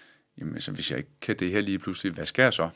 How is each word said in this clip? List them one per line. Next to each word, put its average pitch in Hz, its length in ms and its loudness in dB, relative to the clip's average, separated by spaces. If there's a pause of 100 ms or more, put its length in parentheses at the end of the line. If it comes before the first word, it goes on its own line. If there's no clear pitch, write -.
(380)
"Jamen, 78 160 -6
altså, 80 180 -6
hvis - 200 -4
jeg 64 60 0
ikke 71 120 -6 (120)
kan 107 180 0
det 90 120 2
her 104 100 4
lige 98 180 0
pludselig, 92 340 -4
hvad 78 120 -6
skal - 180 4
jeg 123 100 6
så?" 82 220 0